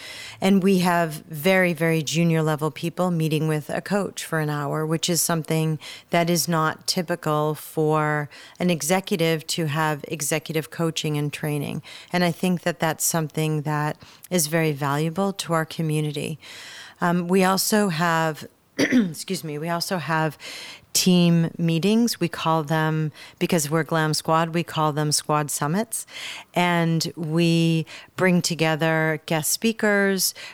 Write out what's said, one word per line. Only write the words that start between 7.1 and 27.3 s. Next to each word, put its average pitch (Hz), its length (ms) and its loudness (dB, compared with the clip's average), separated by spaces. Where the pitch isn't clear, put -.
for 151 720 0
an 180 140 2
executive 165 720 0
to 165 220 -2
have 151 400 0
executive 156 640 -4
coaching 160 440 -2
and 147 160 -2
training. 147 520 -4
And 180 120 2
I 175 80 2
think 180 320 0
that 170 160 -2
that's 160 240 0
something 156 600 0
that 151 340 -2
is 170 160 0
very 160 240 2
valuable 156 640 0
to 170 200 -6
our 160 120 2
community. 151 720 -4
Um, 175 260 2
we 185 160 4
also 190 460 2
have, 160 580 0
<clears throat> - 160 -20
excuse 190 680 0
me, 151 140 -8
we 156 100 -6
also 170 300 -2
have 156 400 0
team 170 640 6
meetings. 180 640 2
We 175 80 0
call 160 360 0
them, 156 500 0
because 165 300 2
we're 160 140 2
Glam 156 300 0
Squad, 165 360 2
we 165 120 -2
call 156 300 0
them 151 220 0
Squad 151 360 0
Summits. - 560 -4
And 170 640 2
we 165 680 2